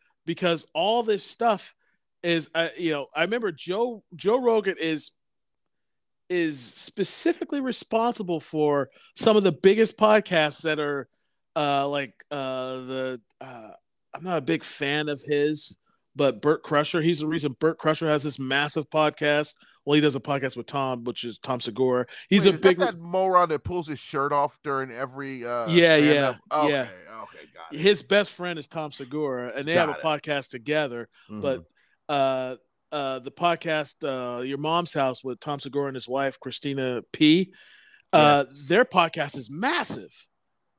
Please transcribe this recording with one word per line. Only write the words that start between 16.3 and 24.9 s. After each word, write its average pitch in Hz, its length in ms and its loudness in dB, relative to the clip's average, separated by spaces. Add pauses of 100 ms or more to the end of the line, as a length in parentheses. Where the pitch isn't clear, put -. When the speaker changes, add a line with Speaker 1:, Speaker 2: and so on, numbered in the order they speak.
Speaker 1:
Bert 151 200 2
Crusher, 147 380 0
he's 160 200 2
the 156 80 -4
reason 147 320 -2
Bert 160 180 0
Crusher 160 300 0
has 151 160 2
this 147 140 -6
massive 139 520 -2
podcast. 151 640 0 (300)
Well, 147 100 2
he 151 60 8
does 147 160 4
a 131 40 -4
podcast 139 360 -4
with 120 100 -10
Tom, 131 380 -4
which 120 180 -8
is 117 160 -10
Tom 127 220 -4
Segura. 123 460 0 (220)
He's 190 160 6
Speaker 2:
Wait, 196 60 8
Speaker 1:
a 180 60 2
Speaker 2:
is 156 60 -8
that 190 60 10
Speaker 1:
big 180 100 4
Speaker 2:
that 180 180 0
moron 175 540 4
that 147 120 -2
pulls 175 240 -6
his 147 140 -8
shirt 143 320 -2
off 143 320 0
during 135 260 -4